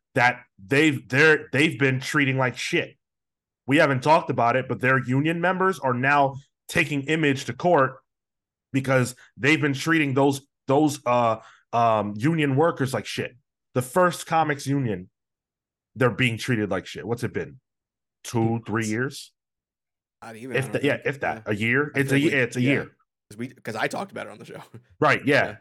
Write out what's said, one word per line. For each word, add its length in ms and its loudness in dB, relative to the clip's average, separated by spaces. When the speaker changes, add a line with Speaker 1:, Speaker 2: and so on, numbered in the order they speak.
Speaker 1:
that 260 2
they've, 460 2
they're, 420 4
they've 280 0
been 200 2
treating 380 0
like 200 -2
shit. 400 -4
We 120 4
haven't 260 2
talked 260 4
about 280 2
it, 100 -2
but 120 -6
their 240 2
union 380 0
members 380 0
are 160 0
now 400 2
taking 360 -2
Image 420 0
to 80 -8
court 420 2
because 420 0
they've 240 2
been 120 0
treating 400 0
those, 280 2
those, 380 2
uh, 320 2
um, 460 2
union 380 0
workers 380 0
like 140 -4
shit. 280 -8
The 80 0
first 460 0
comics 400 -2
union, 420 -4
they're 160 2
being 260 0
treated 320 -2
like 160 -4
shit. 220 -12
What's 160 -6
it 100 -8
been? 260 -10
Two, 440 -2
three 180 -2
years? 460 -6
Speaker 2:
Not 160 -16
even, 180 -10
Speaker 1:
If 100 -2
Speaker 2:
I 20 -10
Speaker 1:
that, 60 -8
Speaker 2:
don't 120 -2
Speaker 1:
yeah, 120 0
Speaker 2:
think. 100 -18
Speaker 1:
if 140 -6
that, 260 -6
Speaker 2:
Yeah. 40 -6
Speaker 1:
a 40 0
year. 400 0
Speaker 2:
I 40 0
Speaker 1:
It's 120 -2
a 20 4
Speaker 2:
think 120 2
Speaker 1:
ye-, 40 2
Speaker 2:
we, 80 0
Speaker 1:
it's 180 -2
a 60 -2
Speaker 2:
yeah. 100 2
Speaker 1:
year. 120 0
Speaker 2:
'Cause 80 -20
we, 120 -8
'cause 260 -12
I 120 -2
talked 240 -8
about 160 -10
it 20 -16
on 80 -18
the 80 -20
show. 160 -16
<laughs> 200 -20
Speaker 1:
Right, 260 4
yeah. 200 4
Speaker 2:
Yeah. 160 -8